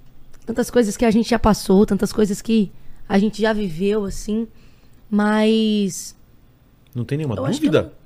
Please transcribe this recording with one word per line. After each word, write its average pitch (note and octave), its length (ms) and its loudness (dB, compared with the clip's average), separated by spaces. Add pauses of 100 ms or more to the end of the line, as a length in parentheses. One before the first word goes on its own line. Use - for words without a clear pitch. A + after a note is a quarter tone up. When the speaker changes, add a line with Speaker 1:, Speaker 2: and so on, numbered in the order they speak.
(460)
Speaker 1:
tantas A#3 240 -2
coisas G#3+ 260 2
que B3 80 0
a A3+ 60 4
gente G#3+ 200 2
já A#3 80 2
passou, G3+ 480 4
tantas G3 260 -2
coisas G#3 300 0
que A3 280 2 (380)
a G3 100 2
gente G#3 240 0
já A3 100 2
viveu, G3+ 520 -2
assim, G#3+ 420 -6 (640)
mas G#3+ 1040 0 (800)
Speaker 2:
Não A#2+ 100 -4
tem D3 140 -4
nenhuma C3+ 180 -4
Speaker 1:
eu - 80 -4
acho A#3 160 -2
que D#4 80 0
Speaker 2:
dúvida? B2 240 2 (140)